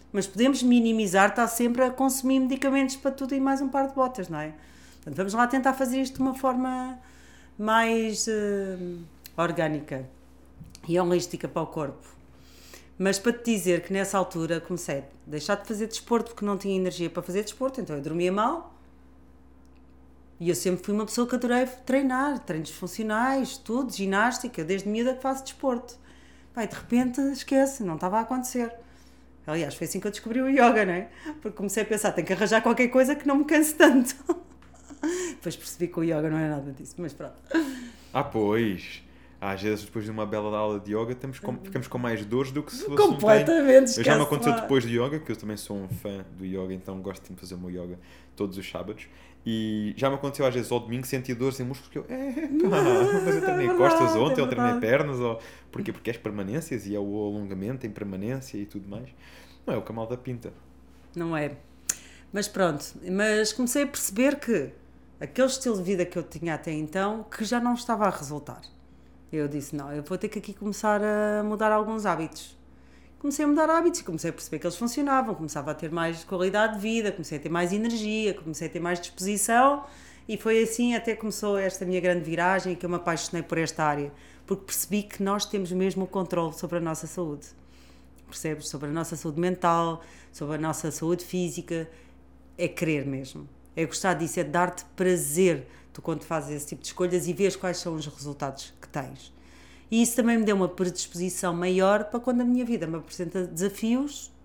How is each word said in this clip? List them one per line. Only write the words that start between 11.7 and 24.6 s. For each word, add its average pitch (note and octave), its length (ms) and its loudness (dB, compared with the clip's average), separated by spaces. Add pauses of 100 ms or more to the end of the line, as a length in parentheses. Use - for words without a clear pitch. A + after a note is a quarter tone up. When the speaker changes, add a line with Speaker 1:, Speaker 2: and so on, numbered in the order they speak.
Speaker 1:
Mas F#3+ 200 2
para A#3+ 140 2
te A#3+ 120 -12 (100)
dizer F3 280 2
que - 100 -8
nessa G3 260 0
altura E3 420 -2
comecei E3 380 -4
a C3+ 40 -6 (240)
deixar D3+ 300 -2
de G3+ 120 -12
fazer A3 180 -2
desporto A3 460 0
porque - 120 -8
não G3+ 140 0
tinha G3 160 -2
energia F3+ 340 0
para E3 140 -6
fazer F#3 220 -2
desporto, B3+ 360 -4
então D3+ 140 -6
eu C#3+ 80 -6
dormia E3+ 300 0
mal. B3 420 0 (1700)
E E3+ 80 2
eu E3+ 60 4
sempre F3+ 300 0
fui G#3 100 0
uma G#3+ 100 0
pessoa A#3+ 220 0
que B3 100 0
adorei B3 300 2 (180)
treinar, C4 560 2
treinos D#3+ 300 -6
funcionais, A3+ 840 -2
tudo, A#3+ 360 -2
ginástica, G3+ 720 0